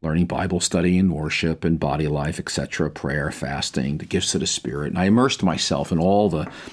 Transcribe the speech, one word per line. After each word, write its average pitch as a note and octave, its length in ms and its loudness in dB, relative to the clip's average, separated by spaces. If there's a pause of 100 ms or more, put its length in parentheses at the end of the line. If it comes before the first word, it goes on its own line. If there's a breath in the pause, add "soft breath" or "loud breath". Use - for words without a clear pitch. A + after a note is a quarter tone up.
learning E2 240 2
Bible F2 340 -2
study F2+ 380 2
and F#2 140 4
worship D#2 540 -2
and E2 140 2
body D2 280 0
life, D2 320 -2
et - 100 -8
cetera, - 400 -2
prayer, C#2+ 420 -4
fasting, C#2 640 -4
the - 80 -8
gifts - 280 -2
of F2 80 0
the - 60 -2
Spirit. D2 400 -4
And F2 120 -2
I F#2 60 4
immersed A#2+ 380 4
myself D#2+ 480 0
in E2+ 80 2
all G2+ 300 4
the D#2+ 200 -2 (240 loud breath)